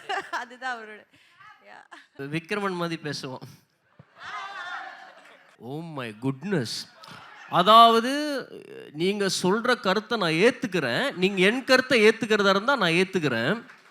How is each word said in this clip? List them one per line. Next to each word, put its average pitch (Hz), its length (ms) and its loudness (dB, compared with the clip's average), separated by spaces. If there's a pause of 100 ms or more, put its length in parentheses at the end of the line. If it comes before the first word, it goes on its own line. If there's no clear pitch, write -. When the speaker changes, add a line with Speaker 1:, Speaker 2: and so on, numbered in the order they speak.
Speaker 1:
<laughs> 381 240 -8
அதுதான் 247 460 -10
அவரோட. 214 300 -18 (560)
Yeah. - 600 -20
Speaker 2:
விக்ரமன் 180 520 -6
மாதிரி 165 360 -6
பேசுவோம். 135 320 -12 (2250)
Oh 139 240 -10
my 135 400 -10
goodness. 135 440 -4 (840)
அதாவது, 226 600 6 (840)
நீங்க 196 360 -2 (140)
சொல்ற 226 380 0
கருத்தை 208 380 -2
நான் 180 120 0
ஏத்துக்கிறேன். 175 840 0
நீங்க 190 260 0
என் 226 240 2
கருத்தை 254 440 4
ஏத்துக்கிறதா 214 400 2
இருந்தா 208 280 2
நான் 185 140 2
ஏத்துக்கிறேன். 165 720 0 (280)